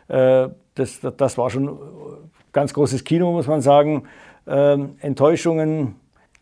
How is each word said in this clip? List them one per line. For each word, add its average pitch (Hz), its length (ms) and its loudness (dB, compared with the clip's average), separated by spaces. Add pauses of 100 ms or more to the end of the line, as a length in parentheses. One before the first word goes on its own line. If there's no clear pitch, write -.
äh, 131 400 2 (260)
das, 127 240 -6 (180)
das 135 220 0
war 123 120 -2
schon 139 280 -6 (760)
ganz 139 220 0
großes 135 300 -2
Kino, 175 260 0
muss 170 160 -2
man 151 140 -2
sagen. 143 440 4 (440)
Ähm, 143 520 0
Enttäuschungen. 156 960 0 (460)